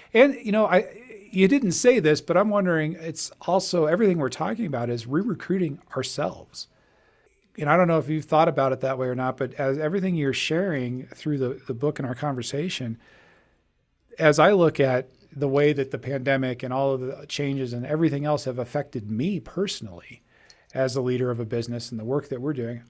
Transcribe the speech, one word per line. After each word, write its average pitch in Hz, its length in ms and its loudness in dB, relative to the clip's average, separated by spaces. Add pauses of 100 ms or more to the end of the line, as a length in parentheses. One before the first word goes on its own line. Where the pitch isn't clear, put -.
(140)
And, 254 300 6
you 208 80 -2
know, 214 140 4
I, - 380 0 (280)
you 190 160 6
didn't 240 260 2
say 247 260 4
this, 151 200 4
but - 160 0
I'm 208 140 4
wondering, 170 500 0
it's 165 320 -8 (100)
also, 175 440 2
everything 180 320 4
we're 135 120 0
talking 202 360 -4
about 120 240 -2
is 117 180 -4
re-recruiting 175 720 -2 (160)
ourselves. - 720 -6 (920)
And 147 120 -2
I 165 80 6
don't 180 100 6
know 165 120 4
if 135 100 -2
you've 156 160 -2
thought 160 240 4
about 135 240 2
it 131 80 -6
that 135 160 -2
way 131 100 -2
or 123 80 -2
not, 127 220 -4
but 131 160 -4
as 135 240 -2
everything 180 380 -2
you're 139 180 0
sharing 139 800 -2
through 151 240 -4
the, 131 300 -2
the 131 60 -4
book 147 260 -2
and 139 80 -4
our 127 80 -6
conversation, 135 800 -6 (1200)
as 151 220 6
I 175 140 8
look 170 260 4
at 131 320 0 (200)
the 139 160 -2
way 147 260 4
that 135 180 -4
the 127 80 -6
pandemic 131 640 -2
and 127 100 -6
all 135 200 0
of 131 80 -4
the 135 260 -10
changes 139 440 -4
and 120 140 -6
everything 147 400 0
else 147 200 0
have 123 120 -6
affected 120 540 -6
me 156 280 -2
personally - 840 -8 (500)
as 131 220 0
a 135 60 -2
leader 127 280 0
of 120 100 -4
a 120 60 -6
business 117 460 -6
and 113 80 -8
the 107 60 -8
work 139 240 -4
that 123 120 -8
we're 147 120 -4
doing, 120 360 -8